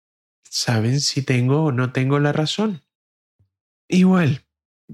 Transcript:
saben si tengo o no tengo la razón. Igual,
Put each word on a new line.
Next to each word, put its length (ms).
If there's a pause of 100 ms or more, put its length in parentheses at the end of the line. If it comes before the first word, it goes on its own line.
(440)
saben 560
si 220
tengo 420
o 80
no 200
tengo 260
la 140
razón. 500 (1040)
Igual, 580 (460)